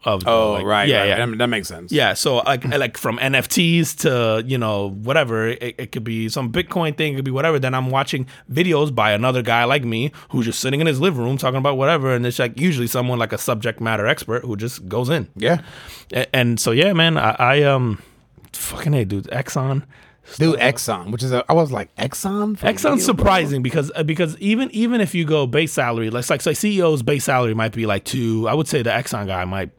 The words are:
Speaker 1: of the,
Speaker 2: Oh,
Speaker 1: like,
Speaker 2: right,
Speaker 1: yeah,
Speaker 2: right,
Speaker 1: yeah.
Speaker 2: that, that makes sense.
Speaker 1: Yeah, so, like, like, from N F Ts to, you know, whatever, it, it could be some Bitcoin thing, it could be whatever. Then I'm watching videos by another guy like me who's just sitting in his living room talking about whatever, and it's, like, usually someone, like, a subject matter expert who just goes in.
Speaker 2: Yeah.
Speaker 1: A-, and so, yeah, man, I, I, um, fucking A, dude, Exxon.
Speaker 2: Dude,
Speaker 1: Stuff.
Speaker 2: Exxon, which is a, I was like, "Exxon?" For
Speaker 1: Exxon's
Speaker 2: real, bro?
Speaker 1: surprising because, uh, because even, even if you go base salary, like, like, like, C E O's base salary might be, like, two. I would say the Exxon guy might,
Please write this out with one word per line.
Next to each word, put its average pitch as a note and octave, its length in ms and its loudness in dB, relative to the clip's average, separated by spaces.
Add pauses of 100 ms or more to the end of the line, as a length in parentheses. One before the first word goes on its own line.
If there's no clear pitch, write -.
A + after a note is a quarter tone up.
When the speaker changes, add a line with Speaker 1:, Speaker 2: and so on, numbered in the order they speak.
Speaker 1:
of G2 180 0
the, A2 80 -4
Speaker 2:
Oh, A2 220 4
Speaker 1:
like, G2 140 -2
Speaker 2:
right, G#2 200 2
Speaker 1:
yeah, B2 120 4
Speaker 2:
right, G2+ 100 2
Speaker 1:
yeah. G#2 160 2
Speaker 2:
that, A2+ 140 -4
that A#2+ 80 2
makes A2 200 -2
sense. F2 260 -12
Speaker 1:
Yeah, A#2+ 200 4
so, B2 300 0
like, B2+ 240 0
like, C3 320 -2
from A#2 220 -2
N C3+ 140 0
F B2+ 140 0
Ts E3+ 460 2
to, A#2 520 0
you C3 120 0
know, G#2 320 -2
whatever, A2+ 580 0
it, A#2+ 300 -6
it B2 140 -10
could A2+ 120 -8
be A2+ 240 -4
some A#2+ 240 -4
Bitcoin E3 420 -2
thing, D3+ 200 -2
it - 20 -6
could C3+ 80 -4
be C3+ 60 -4
whatever. D3 280 2
Then C3 160 0
I'm C3 140 -2
watching C3 380 -2 (260)
videos D3+ 420 2
by G#2+ 180 4
another B2+ 280 2
guy A#2 240 2
like C3 200 2
me A#2 280 -2 (160)
who's B2+ 160 0
just A2+ 160 -4
sitting C#3 220 0
in E3 40 2
his C3+ 140 2
living D3+ 220 2
room C3 160 0
talking B2+ 180 0
about C3+ 220 0
whatever, C3+ 360 2
and A#2+ 120 0
it's, A#2+ 120 -2
like, B2 220 -2
usually C#3+ 260 2
someone, B2 320 0
like, A2+ 140 -2
a G#2 60 -2
subject A#2 420 -2
matter A2 260 0
expert B2 380 -2
who A2+ 140 -4
just G#2+ 320 -8
goes B2 180 -2
in. C#3+ 180 0 (100)
Speaker 2:
Yeah. C3 260 2 (500)
Speaker 1:
A-, B2+ 240 -2
and A#2+ 240 2
so, - 100 0
yeah, E3 220 4
man, E3 240 4
I, A2+ 220 2
I, C#3 240 4
um, B2+ 400 2 (500)
fucking - 400 -4
A, A#2+ 140 2
dude, G2 220 -4
Exxon. C3+ 560 -2 (540)
Speaker 2:
Dude, D#3 160 4
Speaker 1:
Stuff. B2 200 2
Speaker 2:
Exxon, G2 360 -6
which A#2 120 -4
is B2+ 100 -2
a, B2 180 0
I - 20 4
was D#3+ 180 4
like, G#2 260 -6
"Exxon?" G3+ 600 -4
For - 100 -6
Speaker 1:
Exxon's G#3 180 0
Speaker 2:
real, D4 100 2
bro? G3 100 2
Speaker 1:
surprising E3 580 2
because, C#3+ 320 -2
uh, D#3+ 100 -2
because D#3+ 340 -2
even, A3 320 0
even A#3 320 0
if - 120 -2
you E3+ 120 0
go D3 200 2
base D3 280 0
salary, A#2 340 0
like, A#2+ 220 -4
like, D3+ 160 -2
like, D3+ 100 0
C G#3 220 0
E F3+ 40 4
O's D#3 200 2
base C#3+ 220 0
salary B2 280 2
might A2+ 200 -2
be, A#2 120 -4
like, G2+ 200 0
two. A2+ 440 -2
I C3 60 2
would D3+ 120 0
say D3+ 140 0
the A#2 80 -2
Exxon G#2+ 380 -4
guy F#2 180 -4
might, F#2 240 -4 (100)